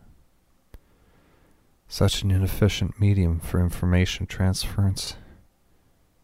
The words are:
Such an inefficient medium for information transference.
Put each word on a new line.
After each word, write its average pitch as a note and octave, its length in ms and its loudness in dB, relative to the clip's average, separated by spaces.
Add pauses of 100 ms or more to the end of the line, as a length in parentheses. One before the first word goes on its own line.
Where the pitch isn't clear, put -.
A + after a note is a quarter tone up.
(1900)
Such - 340 0
an G2+ 80 0
inefficient F#2+ 720 0
medium F#2+ 400 2
for - 200 -2
information F2+ 640 0
transference. - 880 -2 (1080)